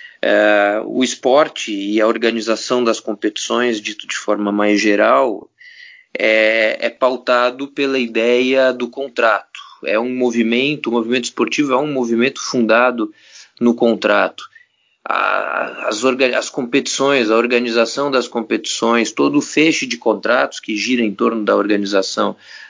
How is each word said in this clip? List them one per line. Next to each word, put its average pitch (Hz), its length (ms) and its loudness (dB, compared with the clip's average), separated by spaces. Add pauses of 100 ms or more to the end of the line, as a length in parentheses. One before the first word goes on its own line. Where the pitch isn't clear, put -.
(200)
É, 104 640 2
o 120 180 -2
esporte 131 680 0
e 104 260 -2
a 110 80 4
organização 113 760 0
das 113 160 0
competições, 113 800 -2
dito 107 260 -10
de - 100 -8
forma 101 360 -2
mais 104 260 2
geral, 110 720 2 (640)
é, 110 640 2 (100)
é 117 40 -4
pautado 127 800 0
pela 139 300 -2
ideia 123 720 2
do 123 160 -6
contrato. 120 720 -2 (240)
É 98 140 0
um 127 160 -2
movimento, 123 720 0
o 113 40 -2
movimento 120 320 0
esportivo - 480 -2
é 127 60 2
um 151 120 -2
movimento 123 520 -2
fundado 117 720 0 (440)
no 120 160 2
contrato. 101 680 0 (580)
A, - 840 -4
as 113 160 -2
orga-, 127 320 2
as 113 140 -4
competições, 131 800 0
a 113 60 4
organização 120 720 0
das 123 180 0
competições, 113 840 -2
todo 143 260 2
o - 20 4
feixe 147 460 0
de 120 100 -6
contratos 120 640 0
que 107 160 -6
gira 120 260 0
em 104 120 -2
torno 113 300 -2
da 104 120 2
organização 101 800 -2 (340)